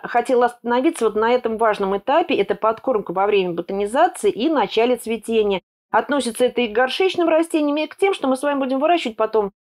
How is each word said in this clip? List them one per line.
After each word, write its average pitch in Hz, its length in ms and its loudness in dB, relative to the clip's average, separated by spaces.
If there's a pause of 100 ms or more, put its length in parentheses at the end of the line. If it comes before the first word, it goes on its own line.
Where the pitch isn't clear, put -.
хотела 240 420 2
остановиться 240 600 -2
вот 208 100 -2
на 226 160 2
этом 233 260 0
важном 202 380 0
этапе. 277 400 0
Это 202 180 0
подкормка 220 580 -2
во 190 140 0
время 196 260 0
ботанизации 202 800 -2
и 233 180 0
начале 240 480 0
цветения. 214 640 -2 (280)
Относится 233 540 0
это 247 160 0
и 240 80 0
к 208 40 -12
горшечным 330 560 0
растениям, 320 500 2
и 311 100 -2
к - 80 -20
тем, 392 180 2
что 285 140 -2
мы 262 80 2
с 262 60 -8
вами 285 180 0
будем 269 180 -2
выращивать 311 380 0
потом 214 340 0 (220)